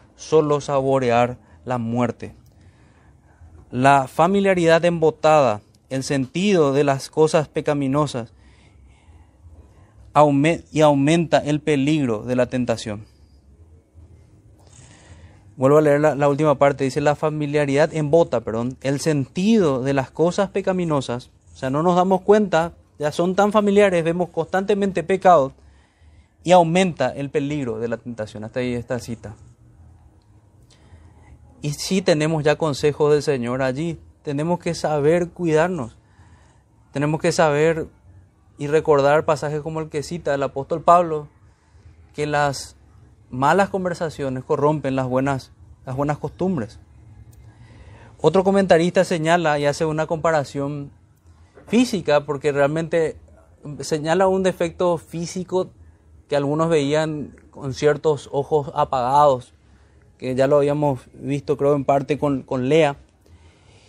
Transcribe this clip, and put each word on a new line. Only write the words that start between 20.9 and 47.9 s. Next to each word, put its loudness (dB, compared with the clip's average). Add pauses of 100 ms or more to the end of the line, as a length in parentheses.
o -20
sea, -6
no -2
nos 2
damos 2
cuenta, 2 (260)
ya -2
son -2
tan 2
familiares, 2
vemos -2
constantemente -2
pecados, 4 (920)
"y 2
aumenta 4
el -10
peligro -4
de -6
la -6
tentación". -10
Hasta -8
ahí -4
esta -6
cita. -14 (2250)
Y -6
sí -4
tenemos 0
ya 2
consejos 0
del 2
Señor -2
allí, -4 (260)
tenemos -4
que -6
saber 0
cuidarnos, -2 (920)
tenemos -2
que 0
saber 2 (720)
y -8
recordar 2
pasajes -4
como -8
el -8
que -6
cita -6
el -2
apóstol -6
Pablo, 2 (840)
que -6
las -2 (560)
malas 2
conversaciones -6
corrompen 0
las -2
buenas, -4 (340)
las -10
buenas -4
costumbres. -6 (1400)